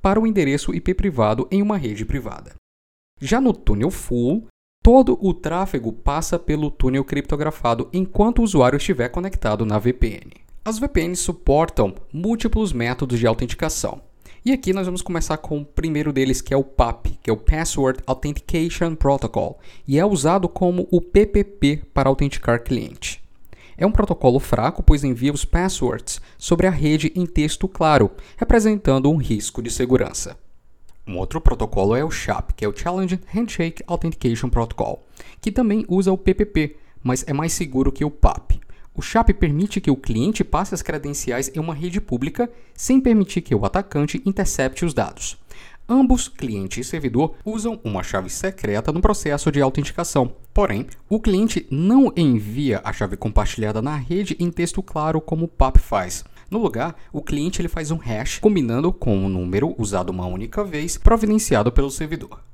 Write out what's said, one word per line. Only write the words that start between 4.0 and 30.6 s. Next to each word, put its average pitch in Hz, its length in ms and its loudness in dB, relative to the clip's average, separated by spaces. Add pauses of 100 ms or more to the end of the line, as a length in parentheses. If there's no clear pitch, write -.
todo 247 380 8
o 131 140 0
tráfego 151 580 -4
passa 151 460 -2
pelo 151 320 -2
túnel 131 340 0
criptografado 143 880 -2
enquanto 202 460 2
o 233 40 4
usuário 143 360 4
estiver 123 320 -2
conectado 117 560 -2
na 107 120 0
V 117 140 0
P - 140 0
N. - 260 -10 (320)
As 220 140 -4
V 349 100 -2
P 170 180 0
Ns 180 120 -6
suportam 139 760 0 (160)
múltiplos 214 640 0
métodos 123 460 -2
de 117 80 2
autenticação. - 760 -2 (420)
E 240 80 0
aqui 262 220 0
nós 190 140 0
vamos 180 160 -6
começar 165 340 -4
com 151 220 -6
o 147 80 -8
primeiro 151 480 -2
deles, 131 260 2
que - 140 -4
é - 20 4
o 135 80 2
pap, 120 460 0 (120)
que - 60 -8
é 117 40 2
o 110 40 2
Password 139 680 0
Authentication 160 880 -2
Protocol, 135 640 0 (280)
e 139 120 2
é 180 80 4
usado 175 420 2
como 180 420 0
o 180 80 4
P 202 280 4
P 208 180 2
P 147 380 -2 (100)
para 135 160 2
autenticar 135 560 2
cliente. - 580 -4 (540)
É - 80 2
um 202 60 6
protocolo 160 480 4
fraco, - 460 0
pois 147 180 8
envia 131 300 0
os 143 120 -4
passwords - 760 -2 (180)
sobre 170 260 2
a 185 60 4
rede 151 460 0
em 180 100 0
texto 151 400 -2
claro, 147 460 4 (240)
representando 208 720 2
um 165 60 2
risco 117 440 -2
de 113 80 -8
segurança. - 680 0 (680)